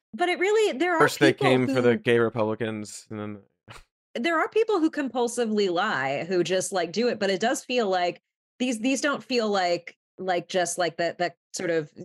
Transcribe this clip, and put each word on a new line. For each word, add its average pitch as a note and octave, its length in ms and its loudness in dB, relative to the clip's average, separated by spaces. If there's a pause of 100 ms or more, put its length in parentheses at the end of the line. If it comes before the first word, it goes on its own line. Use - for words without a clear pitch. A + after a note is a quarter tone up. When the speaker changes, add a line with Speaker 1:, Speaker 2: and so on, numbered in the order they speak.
(120)
Speaker 1:
But F4 160 -2
it F4+ 100 -2
really, G4 380 2
there E4+ 200 0
are D#4+ 40 0
Speaker 2:
First - 180 2
they C3+ 140 6
Speaker 1:
people C#3 140 -2
Speaker 2:
came B2+ 200 4
for C3 140 0
the A#2+ 120 4
Speaker 1:
who A#2 40 2
Speaker 2:
gay A#2+ 220 2
Republicans, A2 880 -2
and A2 100 -10
then G#2 200 -10 (800)
Speaker 1:
there D#4+ 220 0
are F#4 100 0
people A4 300 2
who D#4+ 140 2
compulsively A#3 760 0
lie, D3+ 540 0
who F3 220 0
just, F3+ 280 0
like, F3 200 -2
do A3+ 160 0
it. G#3 100 -2
But G3 120 0
it F#3+ 100 0
does A#3 240 0
feel B3 240 0
like F3+ 340 0 (380)
these, B3 180 -2
these B3+ 220 0
don't C#4 240 -2
feel A#3 240 0
like, F3 480 0 (220)
like, F3+ 300 -2
just, F3 300 0
like, E3+ 200 -2
that, E3+ 200 -2
that F3 160 -2 (180)
sort F#3 180 -4
of D#3+ 200 0 (140)